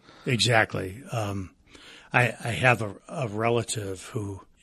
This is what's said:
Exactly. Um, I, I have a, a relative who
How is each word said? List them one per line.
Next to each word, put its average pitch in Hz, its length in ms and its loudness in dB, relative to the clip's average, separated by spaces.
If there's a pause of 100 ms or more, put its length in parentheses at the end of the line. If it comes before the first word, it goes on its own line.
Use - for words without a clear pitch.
(260)
Exactly. 110 880 2
Um, 101 400 -4 (640)
I, 123 200 4 (100)
I 123 60 -2
have 120 320 4
a, 98 140 -6 (140)
a 147 180 -4
relative 107 760 -2
who 98 360 -6 (220)